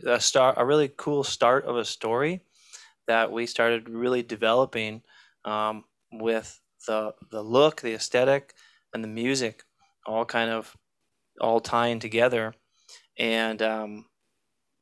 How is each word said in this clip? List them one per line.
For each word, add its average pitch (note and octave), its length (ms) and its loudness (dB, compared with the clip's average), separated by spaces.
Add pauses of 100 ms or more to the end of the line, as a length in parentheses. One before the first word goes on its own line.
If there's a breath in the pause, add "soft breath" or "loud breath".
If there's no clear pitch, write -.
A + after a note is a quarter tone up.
a A#2+ 140 2
star, C3 380 4
a A#2+ 80 2
really C#3+ 320 2
cool D3 260 -2
start C3 420 2
of B2 120 -4
a A2+ 80 -2
story C3+ 560 -4 (640 loud breath)
that A2+ 240 2
we A#2 160 -4
started A#2 420 0
really B2 340 -2
developing, A2+ 800 -2 (420 soft breath)
um, G#2+ 400 -4 (280)
with A2 480 -4 (260)
the, A2 260 -2 (180)
the A2 100 -8
look, B2+ 400 4
the A#2 120 -4
aesthetic, C3 600 0 (400 soft breath)
and A2+ 100 -8
the A2 60 -8
music A#2 540 -4 (420)
all A2+ 200 -2
kind A2+ 260 -2
of A2+ 240 -8 (640)
all A#2 200 2
tying A#2 380 0
together. A2+ 540 0 (640 loud breath)
And, A2+ 440 -2
um, A2 440 -4 (760)